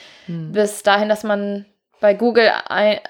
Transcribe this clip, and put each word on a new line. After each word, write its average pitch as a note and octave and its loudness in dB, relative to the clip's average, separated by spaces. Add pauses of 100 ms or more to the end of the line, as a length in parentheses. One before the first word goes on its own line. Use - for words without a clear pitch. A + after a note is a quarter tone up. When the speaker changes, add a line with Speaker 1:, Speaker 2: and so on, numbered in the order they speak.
(280)
Speaker 1:
Mhm. E3 -10
Speaker 2:
bis G#3 -2
dahin, G#3 2
dass G#3+ -2
man G3+ -4 (360)
bei G#3 4
Google A3+ 2 (160)
ei-, G#3 0 (100)